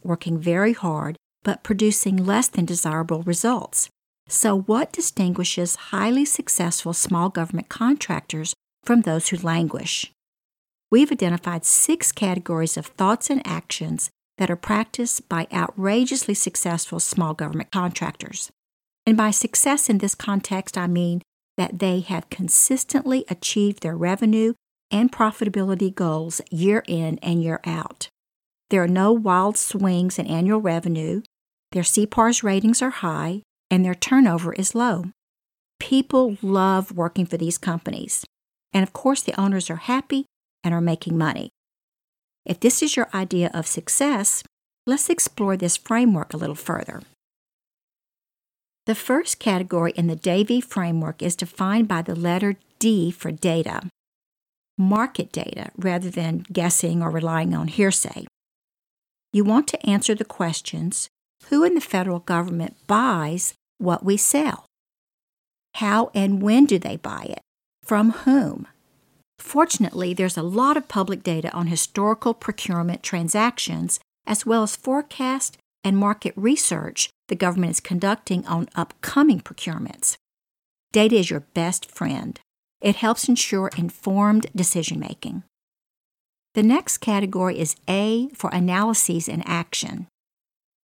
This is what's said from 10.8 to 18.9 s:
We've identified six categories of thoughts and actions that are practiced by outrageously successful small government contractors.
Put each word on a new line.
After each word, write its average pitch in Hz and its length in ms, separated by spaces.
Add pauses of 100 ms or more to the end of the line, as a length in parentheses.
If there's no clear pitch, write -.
We've 294 220
identified 175 500
six - 480
categories 170 640
of 156 120
thoughts 202 420
and 269 180
actions 160 600 (280)
that 185 140
are 175 60
practiced - 720
by 165 240
outrageously 202 800
successful 170 680
small 165 340
government 156 380
contractors. - 800 (540)